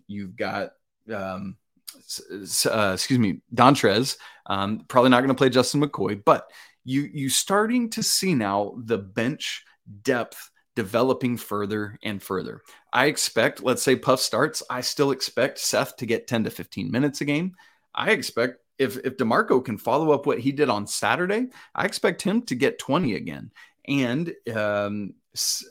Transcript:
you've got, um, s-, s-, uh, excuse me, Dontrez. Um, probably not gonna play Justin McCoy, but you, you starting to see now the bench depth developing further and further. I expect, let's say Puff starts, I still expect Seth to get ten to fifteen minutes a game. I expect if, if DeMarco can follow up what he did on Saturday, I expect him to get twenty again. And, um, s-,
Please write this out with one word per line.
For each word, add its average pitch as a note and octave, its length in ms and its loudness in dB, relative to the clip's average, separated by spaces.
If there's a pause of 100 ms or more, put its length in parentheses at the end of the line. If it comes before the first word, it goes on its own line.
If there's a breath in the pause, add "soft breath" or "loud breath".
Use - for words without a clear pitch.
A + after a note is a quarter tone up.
you've G2 280 -10
got, G2 340 -4 (420)
um, F#2+ 440 -8 (400)
s-, - 260 -12 (200)
s-, - 240 -2
uh, G#2+ 280 2
excuse B2+ 240 0
me, G#2 220 2 (140)
Dontrez. A#2+ 640 6 (300 loud breath)
Um, G2 420 -2
probably B2+ 220 6
not B2 100 8
gonna C3+ 140 2
play C3+ 160 4
Justin C3 320 2
McCoy, G2+ 420 -4
but - 260 4 (340 loud breath)
you, C3 180 0
you D3 260 -6
starting A3+ 640 0
to A3+ 120 -6
see F#3+ 320 0
now G2+ 420 0
the A2+ 220 -2
bench A2+ 680 -6 (380 soft breath)
depth B2 480 -2 (240)
developing A#2 640 0
further G#2 680 -6
and G2+ 200 -8
further. F2+ 400 -6 (300 loud breath)
I B2+ 140 4
expect, D3 560 0
let's B2 200 0
say C3 140 4
Puff C3 240 2
starts, - 500 -2
I B2 100 -6
still C#3 300 0
expect C3 480 -2
Seth - 380 -2
to B2 100 -6
get A2+ 200 -2
ten A2+ 180 0
to G2 60 -2
fifteen - 400 -8
minutes C#3 300 0
a D3 40 -4
game. D#3 300 -2 (400 soft breath)
I D#3 180 0
expect B2+ 460 -2 (200)
if, C3 260 0
if B2+ 120 -4
DeMarco C3 460 2
can G#2+ 140 -6
follow D3+ 360 2
up C#3 140 2
what B2+ 140 0
he B2 100 0
did C#3 200 0
on G#2 160 0
Saturday, F3+ 600 0 (260 loud breath)
I - 100 -2
expect - 380 -2
him G#3+ 200 0
to A#3+ 120 -6
get B2+ 240 0
twenty C#3 360 0
again. D2 380 -10 (340 loud breath)
And, C#3 480 0 (180)
um, G#2 600 -2 (200)
s-, - 360 -4